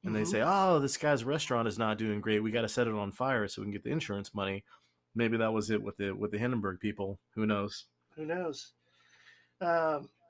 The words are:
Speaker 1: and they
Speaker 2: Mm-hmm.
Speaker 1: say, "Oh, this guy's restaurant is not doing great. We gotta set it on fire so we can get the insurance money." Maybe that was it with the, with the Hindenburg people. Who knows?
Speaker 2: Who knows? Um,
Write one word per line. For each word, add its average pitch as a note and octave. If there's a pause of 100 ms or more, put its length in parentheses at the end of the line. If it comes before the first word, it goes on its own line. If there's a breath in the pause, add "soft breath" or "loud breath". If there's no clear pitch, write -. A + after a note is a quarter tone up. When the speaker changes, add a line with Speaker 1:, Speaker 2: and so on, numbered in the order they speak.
Speaker 1:
and A2
they G#2+
Speaker 2:
Mm-hmm. F#3+
Speaker 1:
say, G#2+
"Oh, F#3
this C#3
guy's C#3+
restaurant B2+
is G2+
not A2
doing G#2+
great. G#2+
We A2
gotta A2+
set A#2+
it A2+
on G2+
fire B2+
so G#2+
we G#2
can G#2
get G2+
the A#2+
insurance G2+
money." G2 (500 soft breath)
Maybe A#2
that A2
was A2
it G#2+
with G#2
the, G2+
with G2+
the G#2
Hindenburg G#2+
people. G2+ (160)
Who A2
knows? G#2 (300)
Speaker 2:
Who D#3
knows? E3 (880 soft breath)
Um, D#3+ (220)